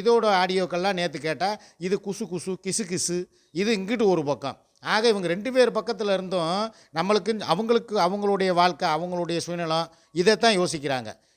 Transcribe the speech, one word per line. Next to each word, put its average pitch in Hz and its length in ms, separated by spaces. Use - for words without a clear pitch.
இதோட 226 240
ஆடியோக்கள்லாம் 185 680
நேத்து 175 260
கேட்டா, 160 420
இது 185 280
குசு 196 180
குசு, 180 400
கிசு 190 200
கிசு, 180 420
இது 208 260
இங்கிட்டு 208 280
ஒரு 175 180
பக்கம். 139 380
ஆக 202 280
இவங்க 202 200
ரெண்டு 208 260
பேர் 247 180
பக்கத்துல 208 420
இருந்தும் 185 600
நம்மளுக்கு, 202 460
அவங்களுக்கு, 214 600
அவங்களுடைய 190 540
வாழ்க்கை, 175 360
அவங்களுடைய 170 480
சுயநலம், 165 560
இதைத்தான் 214 480
யோசிக்கிறாங்க. 135 540